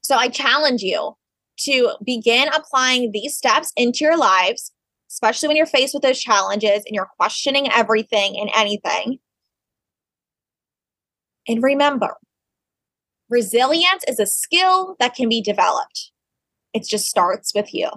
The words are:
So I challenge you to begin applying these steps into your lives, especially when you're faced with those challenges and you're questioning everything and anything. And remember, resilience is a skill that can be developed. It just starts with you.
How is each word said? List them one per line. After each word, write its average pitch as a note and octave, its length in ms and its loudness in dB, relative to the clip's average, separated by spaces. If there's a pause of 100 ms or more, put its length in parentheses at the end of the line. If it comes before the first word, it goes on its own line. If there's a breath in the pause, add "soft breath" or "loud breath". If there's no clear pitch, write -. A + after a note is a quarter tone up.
So C4+ 140 0
I B3 120 2
challenge C4 540 -2
you F3 340 -4 (480)
to C4 280 2 (140)
begin A#3+ 420 2
applying B3+ 640 0
these G#3+ 240 -8
steps B3 400 0
into B3 280 0
your D#4+ 120 4
lives, F#3+ 560 0 (380)
especially - 380 -2
when D4+ 80 2
you're D#4 100 4
faced C4+ 260 2
with C#4+ 100 -4
those C4 180 2
challenges G#3 680 0
and G#3+ 80 -10
you're F#3+ 240 -4
questioning C#4 520 0
everything A3 680 0
and G#3 160 -6
anything. G#3 640 -2 (2250)
And A#3 140 -2
remember, C#4 540 2 (1120)
resilience C4 760 2
is A3 140 -4
a G3+ 60 2
skill F#4 760 0
that B3 140 0
can B3 140 -2
be A3+ 140 0
developed. - 680 -2 (600)
It A3 140 -6
just G#3 200 -4
starts - 480 -2
with G#3 200 -2
you. - 220 -4